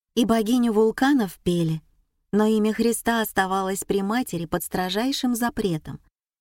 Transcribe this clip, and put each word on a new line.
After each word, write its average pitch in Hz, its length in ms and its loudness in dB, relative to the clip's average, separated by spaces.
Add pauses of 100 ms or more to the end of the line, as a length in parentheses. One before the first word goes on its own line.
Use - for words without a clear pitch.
(160)
и 240 80 4
богиню 226 480 2
вулканов 220 720 2
Пели. 165 380 0 (500)
Но 214 140 4
имя 220 260 2
Христа 233 480 0
оставалось 190 640 -2
при 196 180 -2
матери 196 440 -4
под 175 180 -4
строжайшим 226 720 -2
запретом. 214 640 -4 (400)